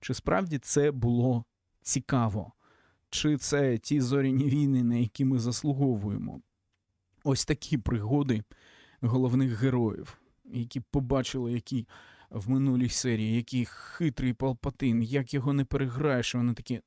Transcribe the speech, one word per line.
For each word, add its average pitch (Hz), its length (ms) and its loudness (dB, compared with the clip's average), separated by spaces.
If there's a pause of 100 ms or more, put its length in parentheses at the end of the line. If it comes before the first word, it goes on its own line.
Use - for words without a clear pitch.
Чи - 140 -4
справді 170 440 0
це 147 320 2
було 120 540 2 (380)
цікаво? 113 680 -2 (580)
Чи 151 260 0
це 135 420 2
ті 147 220 0
зоряні 135 440 2
війни, 139 380 4
на 120 140 2
які 120 280 0
ми 131 140 2
заслуговуємо? 117 1000 -2 (840)
Ось 135 200 0
такі 147 340 -2
пригоди 117 680 0 (560)
головних 127 520 2
героїв, 120 680 0 (260)
які 123 360 -6
побачили, 127 720 -2
які 120 360 -4 (420)
в 104 200 -6
минулій 131 380 2
серії, 113 480 0
який 120 280 -2
хитрий - 680 -4
Палпатин, 127 680 -2
як 127 320 -2
його 139 180 0
не 143 120 2
переграєш, 135 720 0
вони 120 200 2
такі 113 320 -6